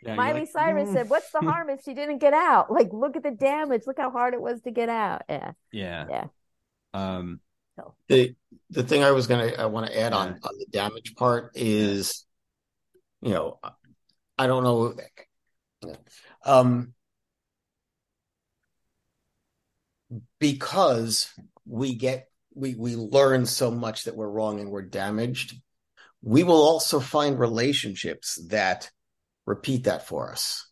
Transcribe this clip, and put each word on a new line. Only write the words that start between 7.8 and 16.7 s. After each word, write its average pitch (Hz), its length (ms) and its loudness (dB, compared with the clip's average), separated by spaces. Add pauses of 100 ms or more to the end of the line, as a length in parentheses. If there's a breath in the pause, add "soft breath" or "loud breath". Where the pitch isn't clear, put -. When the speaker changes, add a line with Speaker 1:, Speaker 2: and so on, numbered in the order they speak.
Speaker 3:
The, 127 260 6 (340)
the 131 140 -4
thing 143 200 2
I 139 100 6
was 131 140 2
gonna, 120 320 2
I 113 80 0
wanna 110 240 -4
add 113 220 0
on, 98 200 0
Speaker 1:
Yeah. - 160 -12
Speaker 3:
on - 100 -14
the - 120 -14
damage 110 440 -6
part 120 400 0
Speaker 1:
Yeah. 131 100 -6
Speaker 3:
is, 104 600 0 (960)
you 117 80 -2
know, 82 320 -4
I, - 80 -12 (680)
I 131 100 2
don't 127 180 2
know, 117 300 2 (1500 soft breath)
um, 123 480 6 (3500)